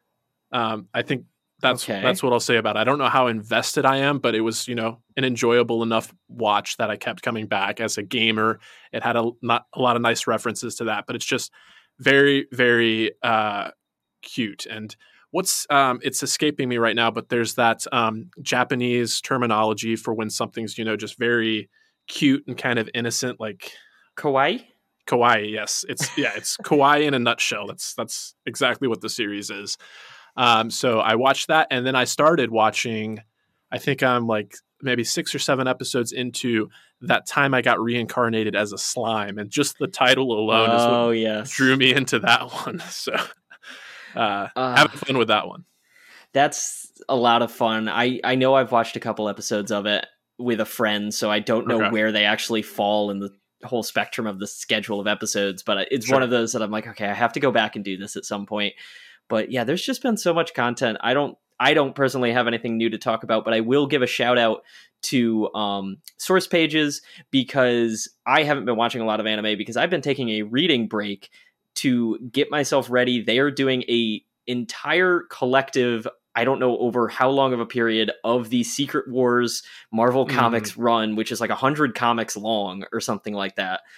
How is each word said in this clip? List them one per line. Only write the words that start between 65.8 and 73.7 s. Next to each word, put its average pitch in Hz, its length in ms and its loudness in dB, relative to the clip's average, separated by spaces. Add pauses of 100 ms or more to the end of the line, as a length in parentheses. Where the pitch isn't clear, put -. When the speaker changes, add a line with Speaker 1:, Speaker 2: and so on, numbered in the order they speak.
Speaker 2:
source 185 300 0
pages, 156 560 0 (280)
because 120 800 0 (180)
I 147 180 4
haven't 143 200 0
been 117 120 0
watching 117 260 -2
a 110 40 -4
lot 110 140 0
of 107 60 -6
anime 107 320 -2
because 110 180 -8
I've 147 140 0
been 170 100 0
taking 135 300 -2
a 107 120 -2
reading 120 460 0
break 104 400 -6 (480)
to 120 420 0 (140)
get 143 180 0
myself 143 380 0
ready. 123 340 2
They 110 160 2
are 143 120 2
doing 131 320 0